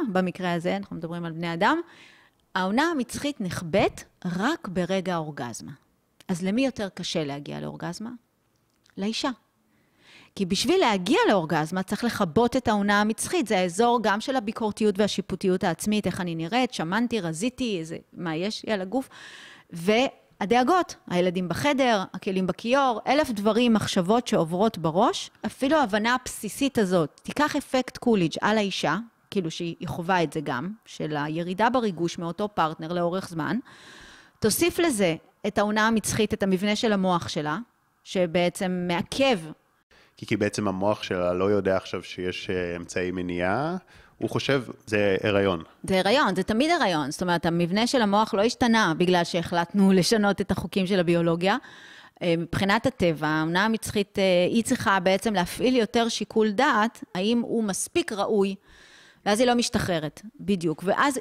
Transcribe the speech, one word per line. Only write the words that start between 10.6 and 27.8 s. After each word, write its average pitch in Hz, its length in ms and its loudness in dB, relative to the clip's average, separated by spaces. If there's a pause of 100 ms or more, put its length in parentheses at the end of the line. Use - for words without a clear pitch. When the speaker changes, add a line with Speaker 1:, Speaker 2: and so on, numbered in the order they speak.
Speaker 1:
להגיע 220 380 2 (120)
לאורגזמה 170 540 0
צריך - 200 -4
לכבות 220 520 2
את 262 120 0
העונה 208 340 4
המצחית, 220 460 0
זה 202 120 2
האזור 208 440 2
גם 208 180 0
של 262 140 -4
הביקורתיות 214 640 0
והשיפוטיות 190 640 0
העצמית, 202 440 -2
איך 185 140 -4
אני 175 140 -4
נראית, 214 380 -2
שמנתי, 214 460 -2
רזיתי, 196 600 -4
איזה, 160 180 -10 (160)
מה 165 220 -6
יש 190 300 -6
לי 226 80 -2
על 196 80 -2
הגוף, 202 280 -4 (600)
והדאגות, 240 1300 0 (120)
הילדים 180 420 0
בחדר, 247 540 2 (100)
הכלים 190 340 -2
בכיור, 233 600 0
אלף 277 240 2
דברים, 220 420 4
מחשבות 202 540 2
שעוברות 180 500 2
בראש, 175 520 2 (160)
אפילו 277 320 0
ההבנה 226 380 2
הבסיסית - 640 -4
הזאת, 180 460 2
תיקח - 320 0
אפקט - 420 -2